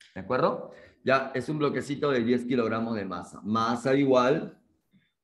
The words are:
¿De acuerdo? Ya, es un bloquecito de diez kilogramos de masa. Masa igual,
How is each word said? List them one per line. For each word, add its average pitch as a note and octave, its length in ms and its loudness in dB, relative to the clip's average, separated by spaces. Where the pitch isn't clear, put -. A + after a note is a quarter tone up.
¿De F#2+ 60 -10
acuerdo? - 500 -2
Ya, C3 300 2
es B2+ 140 -4
un D#3 100 -4
bloquecito C#3 520 -2
de B2 120 2
diez A#2+ 220 0
kilogramos A#2 500 -2
de G2+ 100 -4
masa. F2+ 380 -10
Masa A#2 520 0
igual, C3 640 4